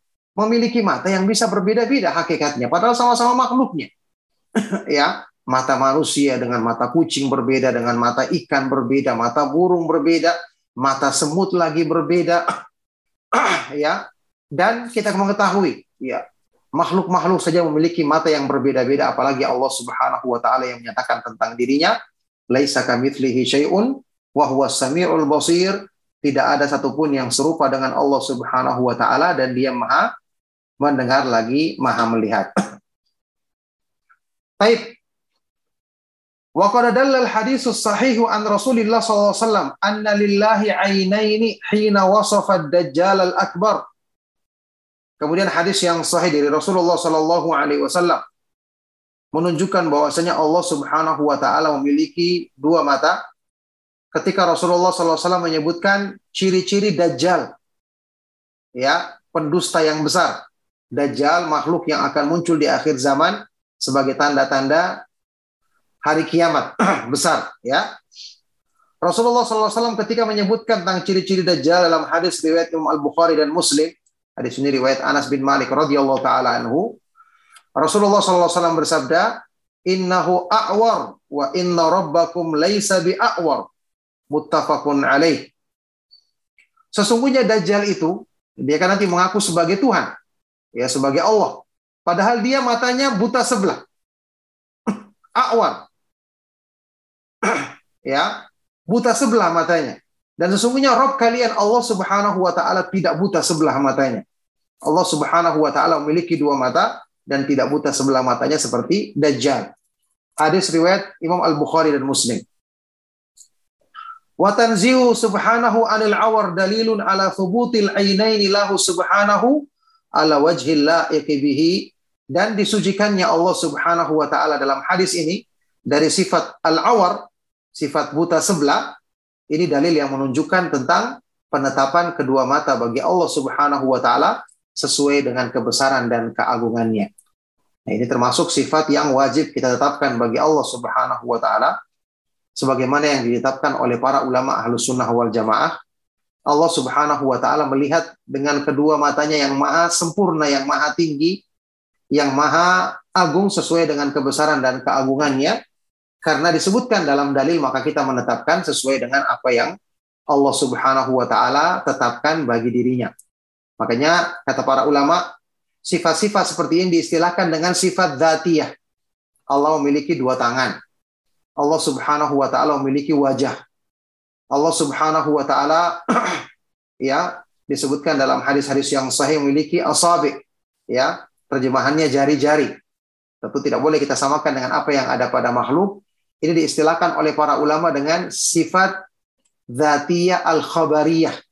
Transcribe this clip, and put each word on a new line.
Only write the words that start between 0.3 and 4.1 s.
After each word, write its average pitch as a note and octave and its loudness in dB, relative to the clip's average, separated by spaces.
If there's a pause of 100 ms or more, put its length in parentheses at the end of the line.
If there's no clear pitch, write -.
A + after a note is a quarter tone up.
memiliki A#3 0
mata D3 0
yang F#3+ 0
bisa A3 0
berbeda-beda G#3 0
hakikatnya, D3 -2
padahal G#3+ 2
sama-sama A#3+ 2
makhluknya. - -2 (580)